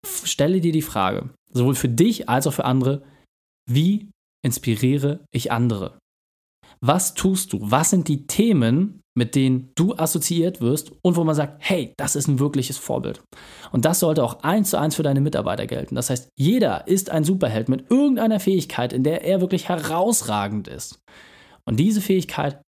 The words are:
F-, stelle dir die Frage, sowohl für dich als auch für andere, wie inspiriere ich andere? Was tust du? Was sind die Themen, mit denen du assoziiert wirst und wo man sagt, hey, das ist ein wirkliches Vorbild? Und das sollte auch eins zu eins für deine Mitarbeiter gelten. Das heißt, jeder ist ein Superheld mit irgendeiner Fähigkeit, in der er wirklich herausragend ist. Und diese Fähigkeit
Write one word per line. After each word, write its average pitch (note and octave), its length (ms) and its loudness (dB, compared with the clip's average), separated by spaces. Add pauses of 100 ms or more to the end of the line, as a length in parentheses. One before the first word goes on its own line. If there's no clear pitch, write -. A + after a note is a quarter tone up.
F-, - 200 -8
stelle F3 340 2
dir E3 120 2
die D#3 100 2
Frage, G2 480 -2 (200)
sowohl B2+ 240 2
für B2+ 140 -2
dich D#3+ 400 2
als B2+ 180 2
auch C#3 60 0
für - 140 -2
andere, C3 360 2 (640)
wie E3+ 440 2 (340)
inspiriere C3 760 0 (120)
ich - 180 -2
andere? A#2 480 0 (840)
Was D#3 300 0
tust F#3+ 400 -2
du? G2+ 80 -4
Was B2 300 0
sind F3+ 180 2
die C#3+ 180 -2
Themen, F#3 760 2 (120)
mit A#2+ 200 0
denen C3 400 2
du F#3 200 0
assoziiert E3 680 -2
wirst C3 300 0 (100)
und F3 140 4
wo E3+ 80 2
man D#3+ 100 2
sagt, C#3+ 240 -2
hey, E3 400 -4
das C#3+ 180 -4
ist C#3+ 100 -2
ein C#3 120 2
wirkliches C#3 400 0
Vorbild? - 440 -6 (480)
Und B2 140 0
das E3+ 160 4
sollte D#3 240 2
auch - 200 -4
eins F#3+ 260 2
zu - 80 0
eins D#3 160 0
für D#3+ 80 -4
deine C#3 180 2
Mitarbeiter A2+ 460 -2
gelten. - 280 -8
Das B2 140 -4
heißt, B2+ 300 -4
jeder D#3 500 0
ist F#3+ 220 0
ein D#3 140 0
Superheld B2+ 440 0
mit - 220 -2
irgendeiner A3+ 500 2
Fähigkeit, F3 540 -2
in B2+ 100 0
der D#3 200 -2
er F3+ 180 2
wirklich F#3 260 -2
herausragend D3+ 1000 -2
ist. - 320 -14 (680)
Und G#2+ 100 0
diese G#3 220 4
Fähigkeit D#3 680 -2